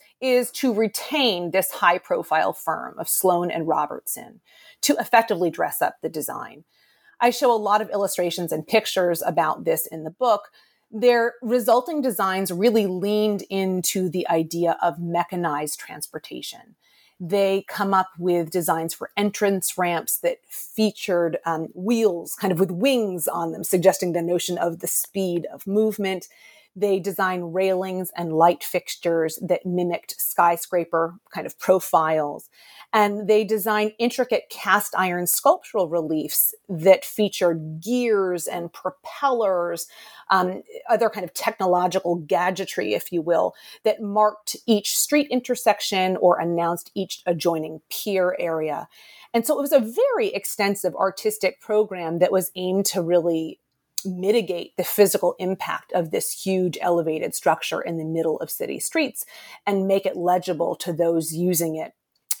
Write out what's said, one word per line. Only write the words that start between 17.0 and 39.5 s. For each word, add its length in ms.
They 480
come 280
up 240
with 320
designs 420
for 240
entrance 640
ramps 400
that 280
featured, 1000
um, 260
wheels 640
kind 180
of 80
with 100
wings 560
on 260
them, 120
suggesting 480
the 80
notion 380
of 220
the 60
speed 640
of 160
movement. 640
They 260
design 520
railings 640
and 160
light 320
fixtures 800
that 240
mimicked 520
skyscraper 960
kind 160
of 120
profiles. 920
And 340
they 160
design 540
intricate 500
cast 480
iron 300
sculptural 640
reliefs 640
that 340
featured 800
gears 640
and 260
propellers, 1160